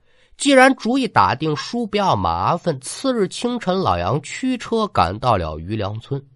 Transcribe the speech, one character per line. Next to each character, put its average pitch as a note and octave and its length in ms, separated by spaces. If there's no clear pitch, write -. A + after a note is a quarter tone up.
既 C#4+ 140
然 C4 260
主 A#3+ 200
意 C4 80
打 G2+ 300
定， D#3 180
叔 A#3+ 320
不 G#3 120
要 F#3 180
麻 F#2 400
烦。 D#3+ 240
次 - 340
日 G#3 140
清 A#3+ 320
晨， F#3 180
老 A2 200
杨 G#2 240
驱 B3+ 360
车 A3 300
赶 A2+ 320
到 B2 160
了 D#2+ 240
余 F#2+ 160
梁 G#2+ 240
村。 C#3 240